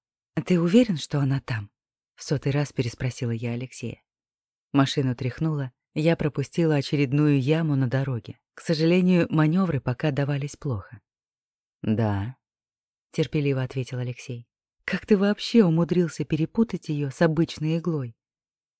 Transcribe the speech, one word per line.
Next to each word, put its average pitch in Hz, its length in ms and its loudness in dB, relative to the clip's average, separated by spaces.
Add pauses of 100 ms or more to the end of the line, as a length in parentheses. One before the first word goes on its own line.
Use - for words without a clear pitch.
(460)
"Ты 180 140 4
уверен, 180 360 4
что 143 220 -4
она 139 220 0
там?" — 107 320 -8 (420)
в - 80 -18
сотый 139 300 -2
раз 143 200 -2
переспросила 120 600 -4
я 117 220 -6
Алексея. 120 460 -10 (720)
Машину 135 440 2
тряхнуло, 139 560 -4 (200)
я 160 220 2
пропустила 156 640 0
очередную 143 640 2
яму 151 340 0
на 135 140 2
дороге. 131 500 -4 (160)
К - 60 -20
сожалению, 170 680 4
манёвры 156 520 2
пока 139 320 -2
давались 139 420 -2
плохо. 113 460 -8 (840)
"Да", — 107 540 0 (760)
терпеливо 143 540 -2
ответил 127 340 -6
Алексей. 120 480 -10 (380)
"Как - 200 -6
ты 208 140 4
вообще 208 460 4
умудрился 165 600 2
перепутать 160 680 -2
её 147 200 -4
с - 120 -2
обычной 160 560 0
иглой?" — 156 360 -6 (640)